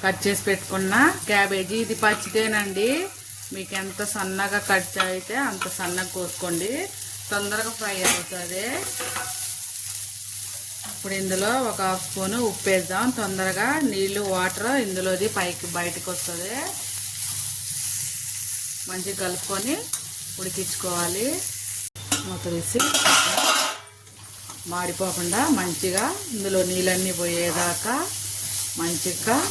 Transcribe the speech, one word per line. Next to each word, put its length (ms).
కట్ 220
చేసి 240
పెట్టుకున్న 440
క్యాబేజీ, 460
ఇది 180
పచ్చిదేనండి. 840
మీకు 260
ఎంత 220
సన్నగా 460
కట్ 260
అయితే 280
అంత 160
సన్నగా 400
కోసుకోండి, 520
తొందరగా 500
ఫ్రై 160
అవుతుంది. 560
ఇప్పుడు 300
ఇందులో 280
ఒక 180
హాఫ్ 180
స్పూను 320
ఉప్పు 200
వేద్దాం. 340
తొందరగా 480
నీళ్ళు, 320
వాటర్ 360
ఇందులోది 500
పైకి 300
బయటకు 380
వస్తుంది. 400
మంచిగా 340
కలుపుకొని 500
ఉడికించుకోవాలి. 880
మూత 200
తీసి 260
మాడిపోకుండా 680
మంచిగా 440
ఇందులో 240
నీళ్ళన్నీ 480
పోయేదాకా 720
మంచిగా 540